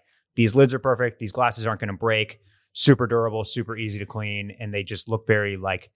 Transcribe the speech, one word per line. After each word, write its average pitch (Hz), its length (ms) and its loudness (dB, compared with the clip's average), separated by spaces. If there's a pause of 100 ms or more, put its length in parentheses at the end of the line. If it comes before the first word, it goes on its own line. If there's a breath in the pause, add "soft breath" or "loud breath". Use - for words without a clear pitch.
(360)
these 117 200 4
lids 135 180 6
are 127 60 -2
perfect. 123 400 -2
These 104 140 -10
glasses 120 340 0
aren't 107 140 -4
gonna 107 120 -6
break. 110 460 -2 (320)
Super 127 360 6
durable, 110 380 0
super 113 300 -6
easy 107 240 -8
to 104 60 -8
clean, 104 540 -8
and 104 140 -8
they 101 100 -2
just 101 260 -8
look 110 180 -4
very, 101 300 0
like, 95 380 -6